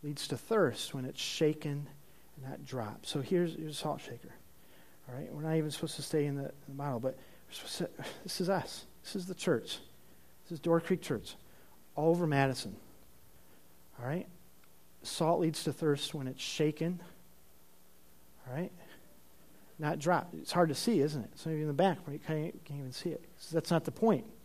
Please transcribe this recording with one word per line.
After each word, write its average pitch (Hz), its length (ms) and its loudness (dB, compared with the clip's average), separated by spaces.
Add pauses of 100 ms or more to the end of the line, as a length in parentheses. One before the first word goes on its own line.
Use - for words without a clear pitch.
leads 147 280 -6
to 131 80 -2
thirst 170 560 2
when 131 100 -4
it's - 180 -8
shaken 147 680 0 (480)
and 131 120 -12
not 143 160 -10
dropped. 113 400 -6
So 147 160 -4
here's, 175 320 2
here's 156 200 -8
a 143 60 -8
salt - 200 -4
shaker. - 340 -14 (760)
All 127 120 -8
right, - 120 -8
we're 151 100 -8
not 160 160 2
even 156 140 2
supposed - 260 -6
to 143 40 -8
stay 147 240 2
in 143 100 0
the, 139 100 -4
in - 80 -8 (160)
the 139 60 -12
bottle, 139 260 -2
but 131 160 -2 (300)
we're - 60 -16
supposed - 260 -10
to, - 240 -6 (200)
this - 160 -6
is 180 100 0
us. - 360 -2 (180)
This - 140 -8
is 180 80 -6
the 185 100 -8
church. - 440 0 (680)
This - 80 -8
is 151 60 -8
Door 165 220 6
Creek 170 200 2
Church, - 340 -4 (600)
all 151 140 4
over 175 160 6
Madison. 139 500 4 (1300)
All 120 60 -4
right, 160 200 -2 (760)
salt 165 380 4
leads 160 240 2
to 156 80 0
thirst 147 400 2
when 139 140 -4
it's 127 140 -8
shaken. 160 600 0 (1500)
All 127 80 -8
right, 175 160 -4 (1040)
not 151 220 0
dropped. 160 360 4
It's - 180 -8
hard 175 160 8
to 135 60 0
see, 190 260 4
isn't 147 200 2
it? - 140 -8
Some - 160 -6
of 156 60 0
you 151 60 -2
in 151 40 0
the 147 60 0
back, 175 240 6 (100)
right, 143 180 -8
can't, 156 380 -4
can't 143 160 -10
even 127 140 -8
see - 160 -4
it. - 120 -6 (180)
So - 160 -8
that's 160 160 2
not 165 120 6
the 139 80 -4
point. 202 320 4 (220)